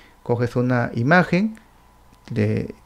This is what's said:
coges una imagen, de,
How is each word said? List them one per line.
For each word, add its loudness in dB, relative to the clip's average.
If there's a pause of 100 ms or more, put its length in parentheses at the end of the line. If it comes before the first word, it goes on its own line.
(240)
coges -2
una 0
imagen, 2 (720)
de, -2 (120)